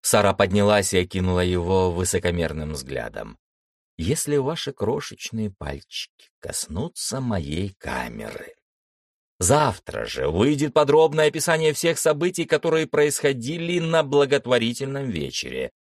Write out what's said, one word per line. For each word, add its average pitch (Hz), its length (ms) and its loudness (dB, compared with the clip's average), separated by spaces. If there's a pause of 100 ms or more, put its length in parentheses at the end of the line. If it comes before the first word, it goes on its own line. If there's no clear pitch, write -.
Сара 101 320 4
поднялась 101 580 4
и 95 60 4
окинула 90 420 0
его 90 500 2
высокомерным 85 800 -2
взглядом, 58 680 -10 (580)
«если 143 400 -2
ваши 139 380 -4
крошечные 110 760 -6
пальчики - 800 -12 (100)
коснутся - 840 -8
моей 95 560 -4
камеры, 57 840 -10 (800)
завтра 104 640 0
же 64 240 -4
выйдет 139 460 2
подробное 151 520 6
описание 160 460 2
всех 165 260 0
событий, 165 460 0
которые 160 420 2
происходили 151 920 0
на 165 240 2
благотворительном 135 1040 0
вечере. 65 640 -6 (120)